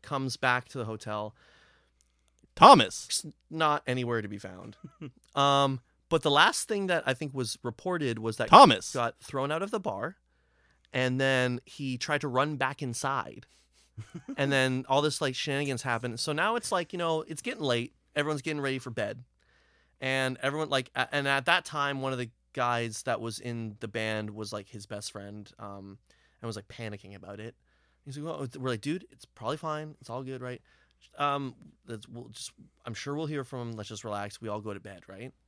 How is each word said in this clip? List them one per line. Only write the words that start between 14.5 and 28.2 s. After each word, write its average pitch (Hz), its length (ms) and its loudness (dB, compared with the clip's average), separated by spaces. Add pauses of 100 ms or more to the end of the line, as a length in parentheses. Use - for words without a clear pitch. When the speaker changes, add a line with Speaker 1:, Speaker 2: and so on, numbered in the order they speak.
Speaker 1:
then 131 380 2
all 139 140 4
this, 151 180 0
like, 131 160 -2
shenanigans 139 460 -4
happened. 120 360 -4
So 160 140 -4
now 196 240 0
it's - 160 -4
like, 175 200 -2
you 180 60 -6
know, 165 300 0
it's 156 140 -8
getting 240 200 -6
late. 120 300 0 (240)
Everyone's 147 260 -2
getting 151 180 -4
ready 135 200 -2
for 123 100 -12
bed. 113 320 -6 (800)
And 131 420 0
everyone, 143 280 -2
like, 131 260 0
a-, 131 160 -2
and 139 160 0
at 139 160 0
that 170 200 2
time, 143 360 -2
one 135 120 -2
of 127 60 -4
the 120 120 -6 (240)
guys 120 500 -2
that 120 160 -2
was 110 180 -6
in 113 420 -8
the 110 80 -8
band 107 420 -4
was, 104 220 -10
like, 101 160 -10
his 98 180 -16
best 104 260 -10
friend, 101 360 -14 (120)
um, 98 380 -14 (440)
and 117 60 -10
was, 110 80 -8
like, 104 120 -14
panicking 104 460 -12
about 101 240 -14
it. 113 160 -14 (500)
He's 139 140 -14
like, 147 80 -10